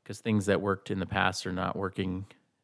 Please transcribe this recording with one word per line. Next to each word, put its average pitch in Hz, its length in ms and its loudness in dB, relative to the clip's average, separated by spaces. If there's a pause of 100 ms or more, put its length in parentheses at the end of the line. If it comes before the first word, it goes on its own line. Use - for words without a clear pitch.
'cause 101 140 -10
things 107 260 2
that 95 160 4
worked 98 300 0
in 98 80 0
the 90 80 -2
past 95 400 2
are 92 60 -4
not 92 220 -2
working 95 520 -4 (360)